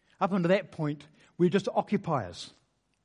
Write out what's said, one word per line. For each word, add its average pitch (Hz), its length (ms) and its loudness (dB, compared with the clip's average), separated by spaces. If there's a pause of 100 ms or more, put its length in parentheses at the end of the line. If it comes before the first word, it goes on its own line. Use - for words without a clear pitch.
(200)
Up 185 120 0
until 180 180 2
that 185 220 2
point, 147 340 -4 (320)
we're 170 120 4
just 190 240 0
occupiers. 160 800 -2 (540)